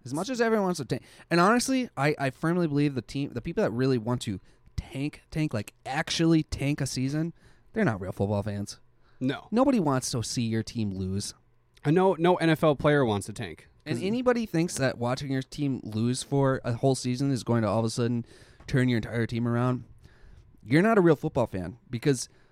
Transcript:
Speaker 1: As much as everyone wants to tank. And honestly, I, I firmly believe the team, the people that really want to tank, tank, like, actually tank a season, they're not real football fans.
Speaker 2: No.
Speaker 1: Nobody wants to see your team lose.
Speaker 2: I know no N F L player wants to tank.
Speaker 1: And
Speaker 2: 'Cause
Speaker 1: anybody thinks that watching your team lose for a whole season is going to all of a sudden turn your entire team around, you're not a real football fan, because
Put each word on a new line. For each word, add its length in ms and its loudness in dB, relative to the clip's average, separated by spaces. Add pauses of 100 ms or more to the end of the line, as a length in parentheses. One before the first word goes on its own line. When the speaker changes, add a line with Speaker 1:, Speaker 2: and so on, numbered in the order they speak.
Speaker 1:
As 80 -10
much 160 -4
as 100 -4
everyone 280 2
wants 120 -2
to 60 -6
tank. 180 -6 (260)
And 120 4
honestly, 560 2
I, 200 2
I 120 -2
firmly 380 0
believe 280 0
the 60 -4
team, 320 -6
the 80 -8
people 200 -4
that 100 0
really 260 2
want 240 -4
to 180 -6 (380)
tank, 440 -8 (100)
tank, 220 -2
like, 200 -6 (120)
actually 580 2
tank 380 -4
a 60 -2
season, 460 -4 (380)
they're 140 0
not 160 0
real 100 -8
football 320 -2
fans. 360 -8 (400)
Speaker 2:
No. 320 -4
Speaker 1:
Nobody 280 4
wants 320 0
to 120 -2
see 200 -4
your 200 0
team 280 -4
lose. 420 -4 (520)
Speaker 2:
I 60 2
know 280 4
no 160 6
N 140 2
F 140 2
L 120 6
player 300 2
wants 220 0
to 60 -10
tank. 340 -12 (180)
Speaker 1:
And 120 -4
Speaker 2:
'Cause 60 -6
Speaker 1:
anybody 420 0
thinks 300 0
that 240 -2
watching 320 -4
your 100 -2
team 420 -4
lose 380 -2
for 420 0
a 100 -2
whole 200 2
season 380 -2
is 120 -2
going 200 2
to 40 2
all 120 2
of 60 0
a 40 0
sudden 360 -2 (420)
turn 220 2
your 80 2
entire 280 -4
team 220 -4
around, 380 0 (800)
you're 200 4
not 160 4
a 20 8
real 140 8
football 320 -2
fan, 300 -6 (120)
because 400 0 (220)